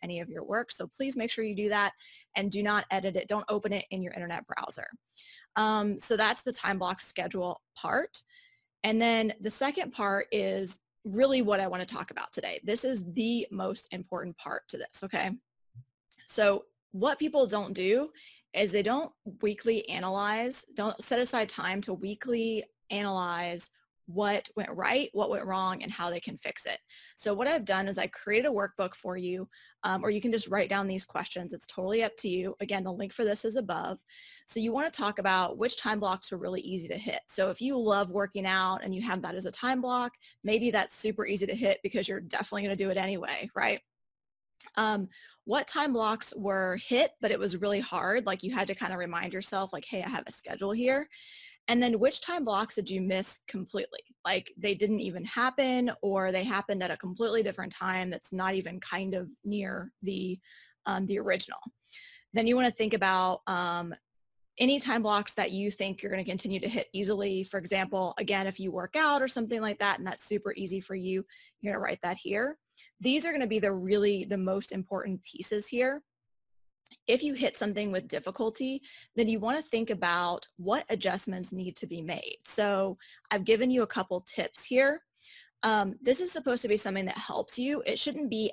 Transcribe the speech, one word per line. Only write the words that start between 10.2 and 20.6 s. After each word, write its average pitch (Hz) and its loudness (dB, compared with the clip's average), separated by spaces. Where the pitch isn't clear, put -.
is 190 0
really 254 4
what 202 4
I 190 0
wanna 180 -4
talk - -8
about - -8
today. - -6
This 208 0
is 240 0
the 226 0
most 190 -4
important 180 -8
part - -8
to - -10
this, - -10
okay? 190 -2
So 202 4
what 233 2
people 302 6
don't 208 -2
do 220 2
is 196 2
they 202 2
don't 254 0
weekly 214 0
analyze, 202 0